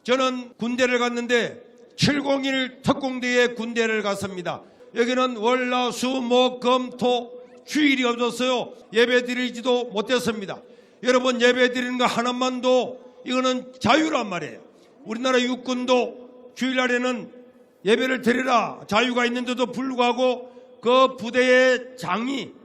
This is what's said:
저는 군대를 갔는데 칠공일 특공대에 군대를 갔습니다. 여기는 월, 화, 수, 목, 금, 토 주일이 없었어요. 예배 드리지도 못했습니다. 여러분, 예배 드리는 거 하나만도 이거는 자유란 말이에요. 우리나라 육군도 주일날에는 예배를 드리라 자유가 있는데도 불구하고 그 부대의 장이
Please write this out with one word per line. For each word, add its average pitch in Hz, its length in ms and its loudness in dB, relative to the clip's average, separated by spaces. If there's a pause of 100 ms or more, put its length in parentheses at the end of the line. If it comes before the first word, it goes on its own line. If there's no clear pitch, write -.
저는 254 500 -2
군대를 247 420 0
갔는데 240 600 -2 (360)
칠공일 269 840 0
특공대에 247 680 0
군대를 226 560 -2
갔습니다. 190 600 -6 (320)
여기는 247 400 0
월, 247 380 0
화, 247 180 0
수, - 160 -4
목, 247 540 0
금, 247 300 0
토 240 420 -2 (320)
주일이 269 400 2
없었어요. 240 680 -2 (220)
예배 240 320 4
드리지도 247 640 -2
못했습니다. 214 720 -4 (420)
여러분, 247 380 2
예배 247 320 4
드리는 254 240 -4
거 247 80 2
하나만도 247 1200 -2
이거는 254 560 -2
자유란 277 480 2
말이에요. 143 320 -8 (420)
우리나라 247 380 0
육군도 247 1120 -2
주일날에는 247 760 -2 (540)
예배를 254 380 2
드리라 233 680 0
자유가 240 380 2
있는데도 240 480 -2
불구하고 247 1080 -2
그 254 360 4
부대의 254 800 2
장이 220 540 -4 (140)